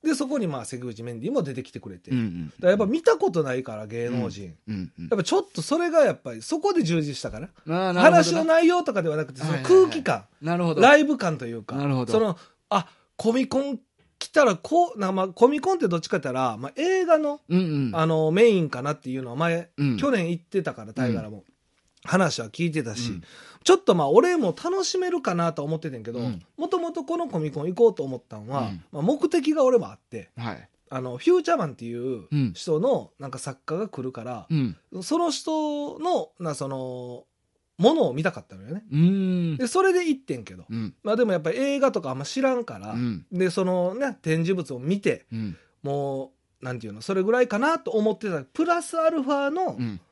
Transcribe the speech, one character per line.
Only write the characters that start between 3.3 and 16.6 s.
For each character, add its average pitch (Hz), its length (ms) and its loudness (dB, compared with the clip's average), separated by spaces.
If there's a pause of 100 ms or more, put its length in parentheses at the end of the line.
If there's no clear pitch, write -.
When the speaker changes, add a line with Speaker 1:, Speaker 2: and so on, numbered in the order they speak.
Speaker 1:
と 165 140 -2
な 127 100 -4
い 131 80 -4
か 117 140 -10
ら、 107 100 -12
芸 117 220 -6
能 117 220 -4
人。 95 240 -14 (120)
Speaker 2:
う 107 60 -8
ん - 20 -4
う 98 40 -4
ん 90 200 -8
う 87 40 -12
ん。 82 60 -10
Speaker 1:
や 233 60 0
っ 208 40 -2
ぱ 190 40 -2
ち - 100 -2
ょ 370 80 2
っ 349 120 -8
と 165 100 -8
そ 302 160 -2
れ 349 120 0
が 330 100 4
や 254 140 4
っ - 60 -12
ぱ 120 140 -12
り、 113 80 -14
そ 320 160 -4
こ 302 140 0
で 339 100 2
充 165 200 0
実 147 120 -4
し - 80 -10
た 113 80 -6
か 104 80 -10
な。 156 100 -12 (180)
Speaker 2:
あ 156 40 -8
ー、 - 0 -
な 165 80 0
る 190 80 0
ほ 180 60 0
ど - 20 0
な。 180 80 4
Speaker 1:
話 330 300 8
の 330 120 2
内 320 220 6
容 349 160 4
と 247 120 -2
か 190 80 0
で 165 60 0
は 151 80 -2
な 156 80 -2
く 135 80 -12
て、 131 80 -14
そ 151 60 -4
の 160 60 0 (100)
空 370 280 8
気 302 120 -4
感。 135 120 0
Speaker 2:
は 101 60 -4
い - 20 -20
は - 0 -
い - 0 -
は - 40 -20 (160)
い。 147 40 -6
な 170 100 0
る 175 80 0
ほ 165 100 2
ど。 165 80 6
Speaker 1:
ラ 285 140 12
イ 302 80 8
ブ 285 140 0
感 165 200 -2
と 123 80 -8
い 117 60 -8
う 113 100 -8
か。 - 140 -10
Speaker 2:
な 143 100 -2
る 139 80 2
ほ 127 100 0
ど。 117 80 -4
Speaker 1:
そ 220 60 4
の、 208 180 0 (320)
あ、 196 200 0 (280)
コ 226 160 0
ミ 262 140 2
コ 262 140 -2
ン 277 180 -4 (400)
来 - 100 -12
た 294 160 4
ら 202 120 4
こ 339 400 2
う、 - 20 -12
な-、 190 140 -2
ま 190 120 0
あ、 190 40 -4
コ 208 180 4
ミ 285 140 2
コ 370 120 0
ン - 20 2
っ 349 40 -2
て 285 80 -2
ど 175 120 0
っ - 20 -2
ち - 80 -12
か 202 80 -2
っ 160 40 0
て - 40 -18
言 131 80 -4
っ - 20 -6
た 131 60 0
ら、 120 160 0
ま 127 140 -10